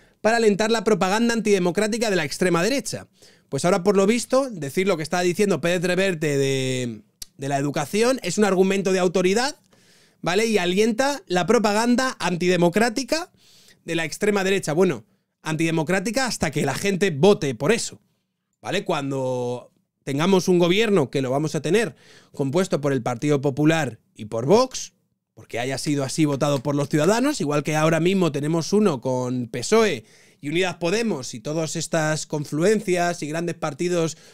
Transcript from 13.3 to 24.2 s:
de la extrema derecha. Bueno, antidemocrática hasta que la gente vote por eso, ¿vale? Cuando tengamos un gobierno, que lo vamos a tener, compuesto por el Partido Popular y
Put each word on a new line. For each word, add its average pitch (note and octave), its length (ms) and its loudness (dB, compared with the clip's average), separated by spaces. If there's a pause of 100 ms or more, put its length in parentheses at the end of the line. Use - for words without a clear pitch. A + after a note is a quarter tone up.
de E3+ 100 -4
la E3 100 -2
extrema G3+ 380 0
derecha. F#3+ 300 0
Bueno, D#3+ 320 2 (360)
antidemocrática E3 840 0
hasta F3 240 -2
que C#3+ 140 -2
la C3+ 100 -2
gente G3 360 0
vote D#3 440 4
por D3 160 0
eso, - 280 -4 (600)
¿vale? D3+ 240 -4
Cuando C3 840 -4 (320)
tengamos E3+ 440 2
un F3+ 120 4
gobierno, F#3 500 2
que C#3 120 -4
lo B2 100 -4
vamos D3+ 240 -2
a D3 60 -4
tener, D#3+ 340 0 (380)
compuesto D3 480 -2
por C#3+ 120 0
el C3 80 0
Partido C3 400 0
Popular D3 580 0 (160)
y G#2+ 100 -14